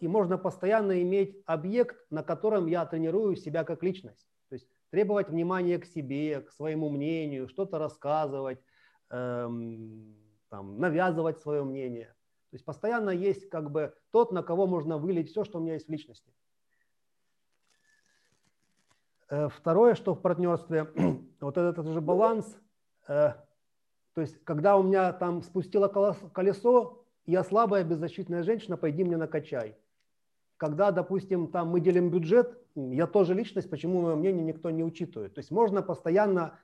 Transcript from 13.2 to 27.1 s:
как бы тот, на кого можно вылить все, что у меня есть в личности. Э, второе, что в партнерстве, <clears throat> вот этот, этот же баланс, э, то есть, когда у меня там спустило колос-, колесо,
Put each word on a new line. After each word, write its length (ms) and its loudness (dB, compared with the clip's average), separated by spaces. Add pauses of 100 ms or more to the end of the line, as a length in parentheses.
как 220 -6
бы 220 -4 (180)
тот, 200 4
на 100 -2
кого 240 0
можно 320 -2
вылить 320 -2
все, 140 -4
что 140 -8
у 40 -4
меня 120 -4
есть 140 -10
в 40 -8
личности. 400 -14 (3000)
Э, 180 0
второе, 460 4
что 200 -2
в 60 -6
партнерстве, 760 0
<clears throat> 460 -2
вот 180 -6
этот, 200 0
этот 140 -6
же 80 -2
баланс, 560 2 (520)
э, 240 4 (800)
то 60 -4
есть, 240 -8
когда 320 4
у 60 6
меня 300 4
там 300 -4
спустило 460 0
колос-, 440 0
колесо, 720 2 (220)